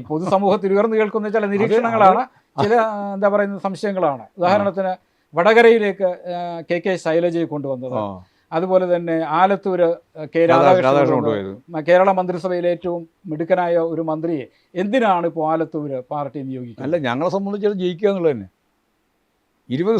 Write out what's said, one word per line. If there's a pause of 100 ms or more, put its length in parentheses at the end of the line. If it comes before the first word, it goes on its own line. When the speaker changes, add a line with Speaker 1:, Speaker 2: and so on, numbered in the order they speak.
Speaker 1:
പൊതുസമൂഹത്തിൽ
ഉയർന്നു
കേൾക്കുന്ന
ചില
Speaker 2:
അത്,
Speaker 1:
നിരീക്ഷണങ്ങളാണ്, (340)
Speaker 2:
അത്
Speaker 1:
ചില,
ആ,
എന്താ
പറയുന്നത്,
സംശയങ്ങളാണ്.
Speaker 2:
ആ.
Speaker 1:
ഉദാഹരണത്തിന്, (440)
വടകരയിലേക്ക്, (260)
ആ, (300)
കെ
കെ (100)
ശൈലജയെ
കൊണ്ടുവന്നത്,
Speaker 2:
ആ. (520)
Speaker 1:
അതുപോലെ
തന്നെ (240)
ആലത്തൂര്,
ആ,
കെ (100)
Speaker 2:
രാധാ-,
Speaker 1:
രാധാകൃഷ്ണൻ
Speaker 2:
രാധാകൃഷ്ണൻ
Speaker 1:
കൊണ്ടുവന്നത്,
Speaker 2:
കൊണ്ടുപോയത്.
Speaker 1:
മ-,
കേരള
മന്ത്രിസഭയിലെ
ഏറ്റവും (300)
മിടുക്കനായ (160)
ഒരു
മന്ത്രിയെ (360)
എന്തിനാണ്
ഇപ്പോൾ
ആലത്തൂര് (140)
പാർട്ടി
നിയോഗിക്കുന്നത്?
Speaker 2:
അല്ല, (120)
ഞങ്ങളെ
സംബന്ധിച്ചിടത്തോളം
ജയിക്കുക
എന്നുള്ളത്
തന്നെ, (1300)
ഇരുപത്